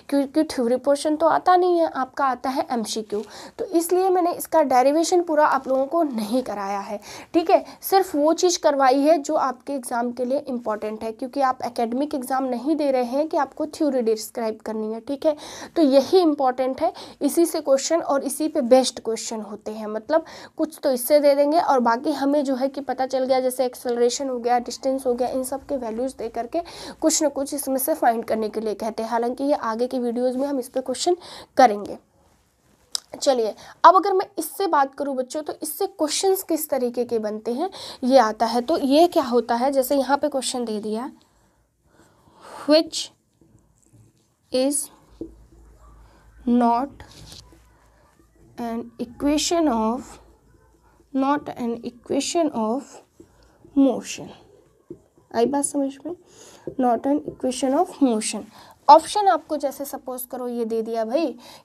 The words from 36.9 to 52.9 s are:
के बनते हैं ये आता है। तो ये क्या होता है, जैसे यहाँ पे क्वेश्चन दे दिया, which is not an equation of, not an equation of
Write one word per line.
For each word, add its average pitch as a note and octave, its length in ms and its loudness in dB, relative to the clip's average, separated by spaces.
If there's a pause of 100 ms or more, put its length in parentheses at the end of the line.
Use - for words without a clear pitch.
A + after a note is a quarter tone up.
के A#3 140 -2
बनते G#3+ 340 -6
हैं E4 160 -4 (340)
ये C4 140 6
आता A3 280 4
है। A#3 160 0
तो C4+ 160 0
ये C#4+ 300 6
क्या E4+ 160 2
होता A#3+ 320 0
है, B3+ 160 0
जैसे C4+ 240 0
यहाँ C4+ 220 2
पे D4 120 0
क्वेश्चन B3+ 360 -4
दे G#3+ 140 -6
दिया, G#3+ 320 -6 (1600)
which D#4+ 300 2 (1500)
is C4 380 -2 (1600)
not A#3+ 420 2 (1700)
an A#3 260 -8 (160)
equation D4+ 680 0
of, A3+ 500 -2 (920)
not C#4 360 0
an A#3 240 -6 (100)
equation C#4 640 -2 (100)
of A3+ 240 -2 (920)